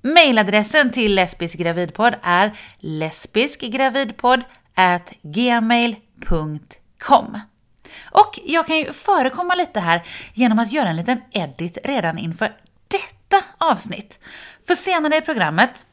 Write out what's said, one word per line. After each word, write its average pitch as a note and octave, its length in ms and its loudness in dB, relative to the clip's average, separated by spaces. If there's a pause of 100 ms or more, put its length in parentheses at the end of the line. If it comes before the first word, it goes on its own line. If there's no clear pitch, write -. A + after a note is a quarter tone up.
Mailadressen A#3+ 880 4
till G#3+ 240 0
Lesbisk F3 420 -2
gravidpodd F3 680 0
är F#3+ 340 2 (220)
lesbiskgravidpodd B3 1600 -2 (320)
at F3+ 460 2
gmail A#3 760 0 (300)
punkt D#3 520 -4 (220)
com. - 400 2 (720)
Och G#4 340 4
jag E4 220 0
kan D#4+ 100 0
ju D4 160 -4
förekomma F4+ 600 0
lite F4+ 240 -2
här E3+ 280 0 (260)
genom A3 260 2
att A3 120 -2
göra C4 180 0
en D#3+ 60 -2
liten E3+ 260 -2 (100)
edit E3+ 520 -8
redan F3 340 -4
inför E3 340 -6 (360)
detta - 560 -2 (140)
avsnitt. A3+ 640 -4 (480)
För F4+ 80 2
senare D#4 420 0
i D#4 40 0
programmet A3+ 720 0